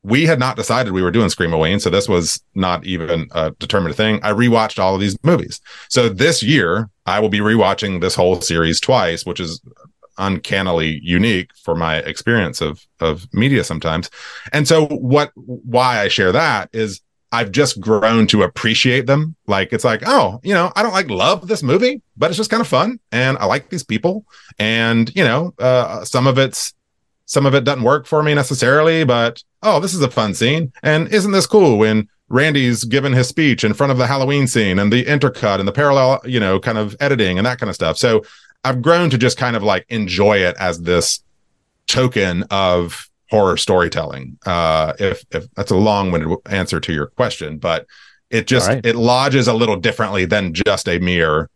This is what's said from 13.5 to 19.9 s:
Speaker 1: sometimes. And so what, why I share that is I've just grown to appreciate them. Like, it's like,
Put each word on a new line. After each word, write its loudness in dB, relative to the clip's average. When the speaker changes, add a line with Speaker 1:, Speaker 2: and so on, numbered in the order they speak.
Speaker 1:
sometimes. -4
And 0
so 4
what, 0
why -2
I 0
share 2
that 0
is -6
I've -2
just 0
grown 4
to 4
appreciate 0
them. 0
Like, 0
it's -4
like, 0